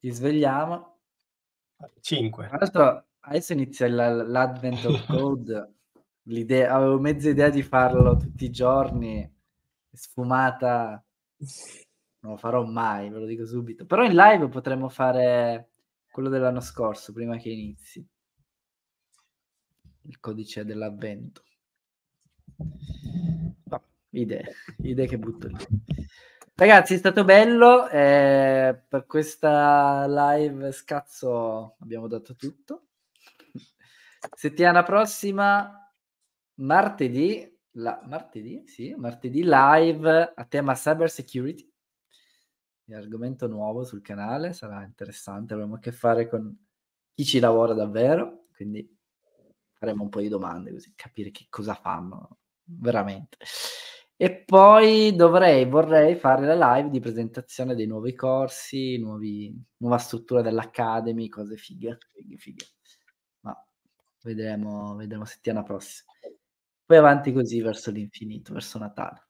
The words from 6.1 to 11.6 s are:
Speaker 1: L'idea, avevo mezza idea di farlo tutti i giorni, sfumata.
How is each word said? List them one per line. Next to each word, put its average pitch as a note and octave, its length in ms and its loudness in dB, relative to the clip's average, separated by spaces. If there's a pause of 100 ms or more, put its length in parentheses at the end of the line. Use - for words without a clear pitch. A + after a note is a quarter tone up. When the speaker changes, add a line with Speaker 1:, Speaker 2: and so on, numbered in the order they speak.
Speaker 1:
L'idea, B2 500 -2
avevo C3+ 260 2
mezza C#3+ 280 -2
idea D3 220 4
di C#3+ 120 -2
farlo B2+ 540 4
tutti - 280 -4
i A#2+ 60 -6
giorni, B2 760 -2 (640)
sfumata. B2 1120 -2 (1200)